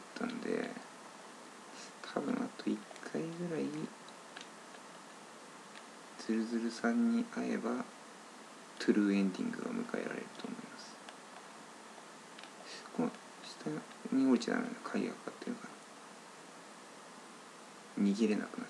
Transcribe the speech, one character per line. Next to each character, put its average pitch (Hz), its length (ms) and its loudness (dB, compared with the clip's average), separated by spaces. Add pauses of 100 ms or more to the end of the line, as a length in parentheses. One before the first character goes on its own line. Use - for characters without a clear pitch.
(160)
た - 100 0
ん - 160 -2
で、 50 300 2 (1400)
多 - 60 2
分 - 140 2
あ - 40 2 (240)
と - 60 -4
一 - 120 4 (340)
回 147 80 2
ぐ 170 320 -2
ら 151 80 2
い、 139 40 2 (2500)
ズ 113 80 4
ル 110 100 6
ズ 113 160 2
ル 117 120 2
さ 117 180 2
ん 117 220 8
に 117 140 6
会 123 260 0
え 110 60 4
ば、 120 280 0 (920)
ト - 80 2
ゥ 117 80 12
ル 104 160 10
ー 101 80 8
エ - 20 8
ン 95 100 8
デ 90 80 -2
ィ - 80 2
ン - 40 0
グ - 120 -4
が - 60 0
迎 - 160 0 (160)
え - 80 -2
ら - 40 -2
れ - 60 -4
る - 60 -6 (120)
と - 100 -4
思 - 100 -4
い - 20 -10
ま - 200 -10
す。 - 160 -12 (2000)
こ 240 60 6
の - 80 4 (320)
下 - 260 -6 (420)
に 135 180 10
降 131 40 12
り 117 60 10
ち - 120 2
ゃ 50 40 4
ダ 50 60 4
メ 50 60 0
だ。 - 60 -4 (100)
鍵 - 240 2
が - 60 -2
か - 120 -12
か - 60 -6
っ - 40 -12
て - 160 -4
る - 40 -4
か - 120 -10 (2250)
ら。 104 60 6
逃 101 160 8
げ 113 80 10
れ 104 80 6
な - 120 2
く - 100 -8
な - 80 -4
っ - 40 -6